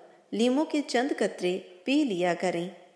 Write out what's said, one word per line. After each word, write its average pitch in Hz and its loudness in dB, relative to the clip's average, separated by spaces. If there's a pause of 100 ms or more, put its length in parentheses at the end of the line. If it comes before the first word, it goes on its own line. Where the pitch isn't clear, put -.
(320)
लीमू 247 2
के 302 -2
चंद 269 0
कतरे 185 -2 (300)
पी 277 4
लिया 180 0
करें। 175 -2 (260)